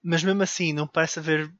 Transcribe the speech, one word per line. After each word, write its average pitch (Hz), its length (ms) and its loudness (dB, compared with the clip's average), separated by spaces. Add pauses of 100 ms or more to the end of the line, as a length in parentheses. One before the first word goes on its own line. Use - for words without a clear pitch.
mas 165 220 0
mesmo 196 180 2
assim, 180 320 0
não 151 140 -2
parece 160 320 -2
haver 156 400 0